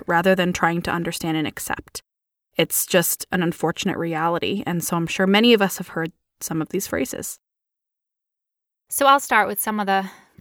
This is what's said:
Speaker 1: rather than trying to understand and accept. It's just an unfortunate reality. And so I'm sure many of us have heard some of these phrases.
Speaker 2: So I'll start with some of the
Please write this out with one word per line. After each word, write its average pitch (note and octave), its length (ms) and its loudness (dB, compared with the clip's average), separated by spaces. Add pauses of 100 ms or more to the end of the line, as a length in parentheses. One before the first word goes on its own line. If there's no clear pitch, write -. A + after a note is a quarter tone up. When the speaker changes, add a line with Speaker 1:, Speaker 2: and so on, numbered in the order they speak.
Speaker 1:
rather F3 280 4
than F3+ 160 0
trying E3+ 320 0
to - 80 -4
understand E3+ 460 -4
and D3+ 100 -2
accept. - 540 -10 (560)
It's - 300 0
just - 440 0
an F3+ 120 0
unfortunate E3 540 -2
reality. E3 680 -2
And E3+ 180 -2
so - 140 -2
I'm E3 100 0
sure F#3+ 200 0
many G#3+ 260 6
of G#3+ 80 6
us F#3+ 160 0
have - 120 -10
heard E3 220 -6 (300)
some D#3+ 200 -4
of D#3 80 -6
these F#3+ 180 -4
phrases. - 500 -6 (1500)
Speaker 2:
So - 160 0
I'll C#4 140 8
start A3 280 2
with G3+ 140 -6
some G#3+ 180 -4
of G#3 60 -2
the G3 240 0 (320)